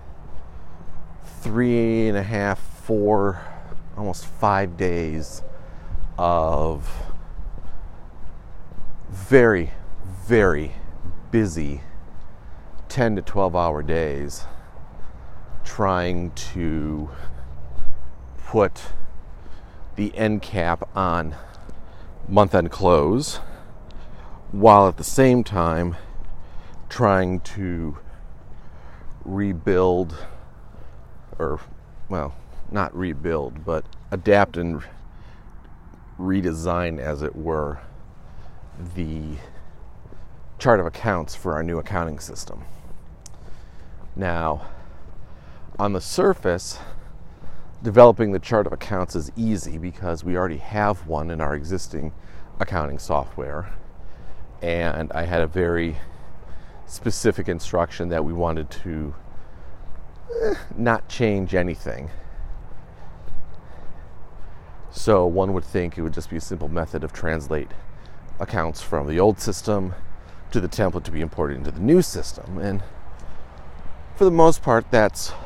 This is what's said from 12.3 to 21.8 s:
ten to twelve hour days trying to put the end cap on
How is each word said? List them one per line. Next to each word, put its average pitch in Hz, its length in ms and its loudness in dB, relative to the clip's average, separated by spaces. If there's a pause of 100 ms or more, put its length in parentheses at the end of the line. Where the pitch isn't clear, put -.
ten 113 260 2
to 92 60 0
twelve 95 340 2
hour 80 280 2
days 76 640 0 (1160)
trying 90 680 2
to 76 800 -2 (1400)
put 101 340 4 (1120)
the 104 220 -2
end 107 240 2
cap 85 540 0
on 85 400 2 (920)